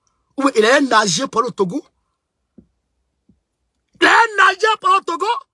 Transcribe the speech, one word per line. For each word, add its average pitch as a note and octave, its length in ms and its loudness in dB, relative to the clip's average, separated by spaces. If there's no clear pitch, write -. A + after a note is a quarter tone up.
ou C4+ 200 0
il G#3+ 80 4
allait C4+ 160 4
nager A3+ 480 0
par A3 140 -2
le B3 80 -4
Togo. G3 340 -6
Il E4+ 60 2
allait A4+ 300 2
nager G4 440 0
par - 180 0
le - 60 -4
Togo. E4+ 220 -6